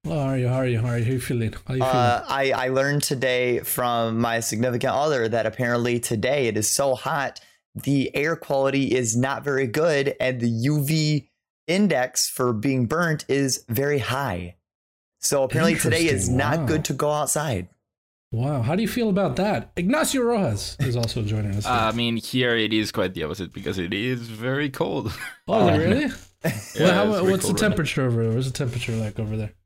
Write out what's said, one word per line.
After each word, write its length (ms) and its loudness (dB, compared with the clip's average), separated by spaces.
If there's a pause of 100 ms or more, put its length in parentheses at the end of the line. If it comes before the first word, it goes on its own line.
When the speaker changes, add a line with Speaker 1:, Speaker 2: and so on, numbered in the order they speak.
Speaker 1:
How 140 -2
are 180 0
you? 120 0
How 80 0
are 100 0
you? 140 0
How 80 -2
are 100 -2
you? 60 0
How 80 0
you 80 0
feeling? 340 -2 (100)
How 100 -6
you 100 -2
Speaker 2:
Uh, 420 4
Speaker 1:
feeling? 60 -4 (240)
Speaker 2:
I, 80 -2
I 60 0
learned 340 2
today 560 0
from 580 0
my 220 2
significant 540 0
other 340 2
that 180 0
apparently 540 0
today 480 0
it 80 -2
is 120 0
so 280 2
hot, 420 -4 (380)
the 400 0
air 180 0
quality 520 0 (100)
is 200 0
not 280 0
very 240 0
good, 500 2
and 220 0
the 80 0
U 360 0
V 440 0 (400)
index 600 2
for 240 0
being 340 0
burnt 420 0
is 400 0
very 320 0
high. 560 -4 (640)
So 240 0
apparently 320 2
today 300 2
is 220 0
Speaker 1:
Interesting. 80 2
Speaker 2:
not 220 2
Speaker 1:
Wow. 80 -2
Speaker 2:
good 200 0
to 80 -4
go 180 0
outside. 560 -2 (640)
Speaker 1:
Wow. 300 -2
How 120 0
do 80 0
you 60 -2
feel 200 -2
about 280 0
that? 400 0
Ignacio 460 0
Rojas 580 0
is 160 0
also 260 -2
joining 320 -2
us 100 -2
Speaker 3:
Uh, 60 -2
I 140 2
Speaker 1:
here. 80 2
Speaker 3:
mean, 240 0
here 400 0
it 160 0
is 180 0
quite 240 -2
the 80 -6
opposite 300 -6
because 260 -6
it 160 -2
is 280 -4
very 460 -4
cold. 440 -4 (180)
<laughs> 160 -18
Speaker 1:
Oh, 220 4
is 80 4
it 40 4
Speaker 2:
Oh. 40 2
Speaker 1:
really? 220 2
Speaker 3:
<laughs> 60 -4 (640)
Yeah, 60 -4
Speaker 1:
Well, 120 6
how, 100 4 (100)
Speaker 3:
it's 80 0
very 100 4
Speaker 1:
what's 160 2
the 60 0
Speaker 3:
cold 100 0
right 0 -
now. 60 4
Speaker 1:
temperature 400 0
over 160 2
there? 100 0
What's 140 0
the 40 -6
temperature 440 -4
like 240 -4
over 160 -4
there? 160 -6 (140)